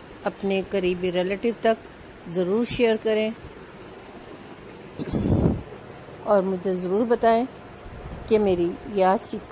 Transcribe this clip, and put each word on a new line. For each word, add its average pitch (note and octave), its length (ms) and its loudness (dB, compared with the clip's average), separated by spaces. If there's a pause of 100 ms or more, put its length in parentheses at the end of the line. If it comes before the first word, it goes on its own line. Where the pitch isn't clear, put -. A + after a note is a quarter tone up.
(260)
अपने G3 340 0 (120)
करीबी F#3 400 2
relative F#3+ 500 0
तक A3+ 160 4 (520)
ज़रूर F#3 360 2
शेयर A3+ 300 4
करें A3 360 0 (3000)
और G#3 160 6
मुझे F#3 340 0
ज़रूर F#3 300 2
बताएं A3+ 400 4 (800)
कि G#3+ 100 6
मेरी F3+ 280 4 (280)
ये F#3+ 80 4
आज F#3 260 4
की A3 100 -6 (140)